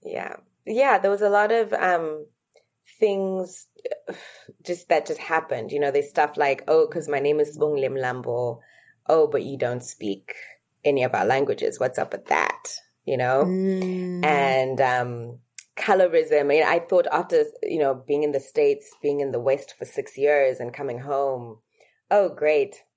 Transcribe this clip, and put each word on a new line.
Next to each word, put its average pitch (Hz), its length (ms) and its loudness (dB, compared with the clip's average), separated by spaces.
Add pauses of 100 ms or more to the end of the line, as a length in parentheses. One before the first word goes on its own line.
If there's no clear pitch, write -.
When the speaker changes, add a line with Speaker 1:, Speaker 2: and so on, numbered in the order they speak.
Speaker 1:
Yeah. - 340 -10 (280)
Yeah, 233 340 2
there 196 100 2
was 202 140 0
a 208 60 4
lot 208 220 2
of, 226 220 0
um, 160 540 -2 (720)
things, 190 680 -2 (420)
uh, - 60 -10 (500)
just 175 260 -8
that 156 180 2
just 156 120 -6
happened. 135 520 -2
You 143 80 -2
know, 143 100 2
there's 143 200 0
stuff 147 280 0
like, 139 300 0
"Oh, 156 180 6
'cause 156 240 -6
my 147 80 0
name 143 220 2
is 151 180 0
Sibongile 147 320 0
Mlambo. 123 680 -4 (480)
Oh, 160 180 6
but 147 160 0
you 135 160 -8
don't 123 260 -4
speak - 520 -8 (500)
any 139 180 2
of 127 120 -2
our 98 100 0
languages. 131 540 0
What's 127 180 -2
up - 140 -4
with - 160 -12
that?" - 480 -4 (300)
You 135 120 -2
know? 127 280 2
Speaker 2:
Mm. 185 760 -2
Speaker 1:
And, 135 580 2
um, 123 580 -2 (380)
colorism. 165 640 4
I - 20 0
mean, 147 200 4
I 160 140 4
thought 170 340 2
after, 160 340 2 (180)
you - 160 -2
know, 139 160 2
being 143 260 -2
in 147 120 0
the 135 60 0
States, 143 640 0
being 143 180 0
in 139 120 -2
the 123 80 -2
West 135 400 -2
for 127 60 -8
six - 300 -10
years 139 440 2
and 120 120 -6
coming 127 280 -8
home, 131 580 -4 (540)
"Oh, 196 180 4
great. 151 540 0 (140)